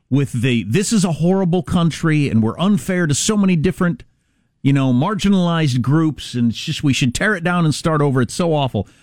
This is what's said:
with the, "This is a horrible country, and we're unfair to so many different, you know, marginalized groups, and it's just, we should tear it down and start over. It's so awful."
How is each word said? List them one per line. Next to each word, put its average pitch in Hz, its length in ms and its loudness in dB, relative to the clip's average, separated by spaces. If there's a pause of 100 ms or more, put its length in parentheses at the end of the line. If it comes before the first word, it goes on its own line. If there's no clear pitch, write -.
with 139 240 0
the, 120 340 0
"This 160 240 0
is 202 140 2
a 175 80 0
horrible 180 500 0
country, 160 680 0
and 110 140 2
we're 110 160 -2
unfair 180 480 0
to 143 80 0
so 214 220 -2
many 185 180 2
different, 170 480 -2 (580)
you 139 120 2
know, 135 180 2
marginalized 170 880 0
groups, 151 520 0
and 120 180 0
it's - 100 -8
just, - 220 -8
we 143 80 2
should 123 240 0
tear 214 200 0
it 170 100 -8
down 175 180 0
and 151 100 2
start 156 280 0
over. 135 200 2
It's - 120 -2
so 170 200 -2
awful." 131 320 -2 (180)